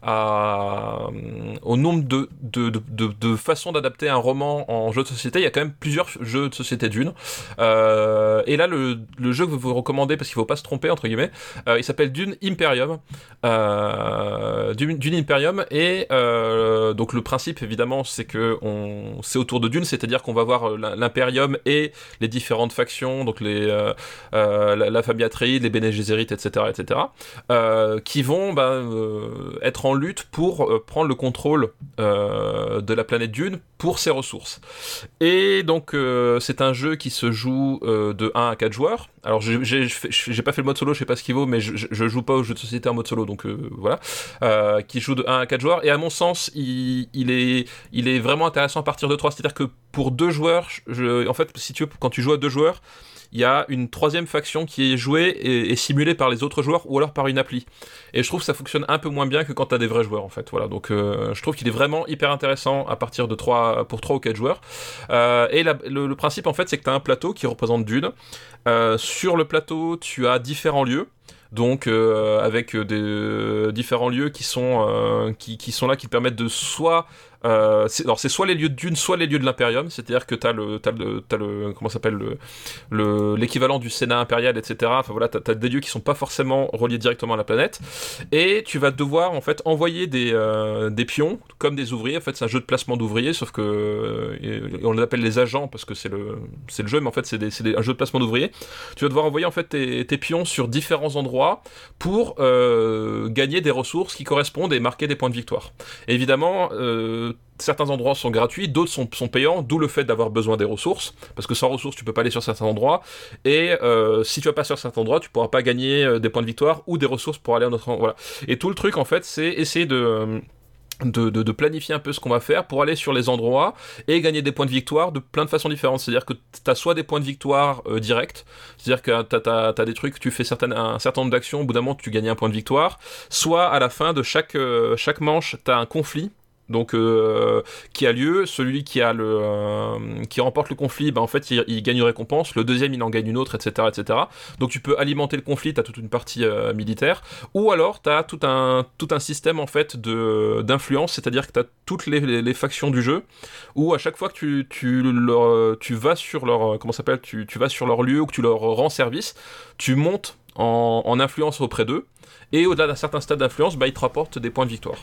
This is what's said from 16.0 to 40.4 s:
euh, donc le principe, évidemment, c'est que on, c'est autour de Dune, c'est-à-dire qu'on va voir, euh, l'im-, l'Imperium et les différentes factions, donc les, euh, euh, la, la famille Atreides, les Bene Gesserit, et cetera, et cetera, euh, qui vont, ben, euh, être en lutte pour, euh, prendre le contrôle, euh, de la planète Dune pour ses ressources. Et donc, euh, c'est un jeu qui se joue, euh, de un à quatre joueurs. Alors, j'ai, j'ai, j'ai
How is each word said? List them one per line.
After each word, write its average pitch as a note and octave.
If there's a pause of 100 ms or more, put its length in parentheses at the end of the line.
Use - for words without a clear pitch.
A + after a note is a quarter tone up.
euh, A2+
donc A2+
le A#2+
principe, C3
évidemment, A#2+
c'est A#2+
que A2+
on, G#2
c'est -
autour B2
de A#2
Dune, E3
c'est-à-dire B2
qu'on A#2+
va A#2
voir, A#2
euh, G#2+
l'im-, G#2+
l'Imperium B2+
et D3 (280)
les A2+
différentes A#2
factions, C3
donc A#2
les, G#2
euh, G#2 (400)
euh, G#2
la, G#2+
la A2+
famille A2+
Atreides, B2
les A#2
Bene A2
Gesserit, G#2+
et G#2+
cetera, G#2
et -
cetera, - (360)
euh, A2
qui -
vont, F3+
ben, C#3+
euh, A2+
être C3
en C3+
lutte C#3+
pour, E3
euh, A2+
prendre D#3+
le C3+
contrôle, C3+ (300)
euh, G#2+
de G#2
la A2
planète A#2
Dune E3+ (180)
pour E3
ses -
ressources. - (600)
Et F#3+
donc, D#3+
euh, B2
c'est -
un C3
jeu C#3+
qui C#3
se A#2+
joue, C3
euh, G#2+
de G#2
un A#2+
à A2+
quatre A2
joueurs. D#3+ (120)
Alors, G#2+
j'ai, A2+
j'ai, C3
j'ai -